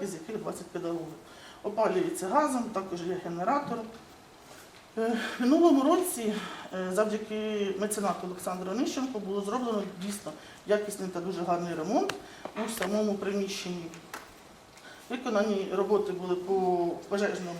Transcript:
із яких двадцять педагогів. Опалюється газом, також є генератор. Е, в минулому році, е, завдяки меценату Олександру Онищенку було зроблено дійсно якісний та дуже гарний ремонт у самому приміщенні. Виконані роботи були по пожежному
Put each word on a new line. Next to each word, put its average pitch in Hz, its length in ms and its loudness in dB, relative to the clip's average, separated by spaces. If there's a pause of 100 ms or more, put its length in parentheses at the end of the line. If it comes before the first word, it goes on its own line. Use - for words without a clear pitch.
із 196 120 -4
яких 214 240 -6
двадцять 170 300 -8
педагогів. 165 460 -4 (500)
Опалюється 185 640 2
газом, 262 360 4
також 190 380 -4
є 175 220 -2
генератор. 220 540 0 (1200)
Е, 226 200 2 (220)
в - 20 -2
минулому 285 400 8
році, 269 520 4 (400)
е, 185 200 -2
завдяки 214 720 0 (120)
меценату 202 480 0
Олександру 185 440 -4
Онищенку 262 480 0
було 196 220 -2
зроблено 214 420 0 (220)
дійсно 196 260 -6 (360)
якісний 202 420 0
та 175 120 -4
дуже 175 200 -4
гарний 175 340 0
ремонт 226 380 0 (520)
у 220 40 -4 (100)
самому 208 340 0
приміщенні. 190 720 -4 (1300)
Виконані 208 600 2
роботи 196 380 4
були 180 240 -2
по 180 520 4 (220)
пожежному 185 500 0